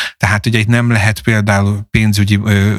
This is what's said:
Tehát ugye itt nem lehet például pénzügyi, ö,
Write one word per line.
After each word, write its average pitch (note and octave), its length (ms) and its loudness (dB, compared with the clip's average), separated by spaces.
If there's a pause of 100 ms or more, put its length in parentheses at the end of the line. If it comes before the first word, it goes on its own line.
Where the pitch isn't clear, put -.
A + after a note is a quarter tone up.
(180)
Tehát G2+ 280 -2
ugye A2+ 140 0
itt G#2 80 -2
nem A#2+ 240 0
lehet A2 280 0
például G2+ 720 0
pénzügyi, G2+ 520 2
ö, G2+ 360 2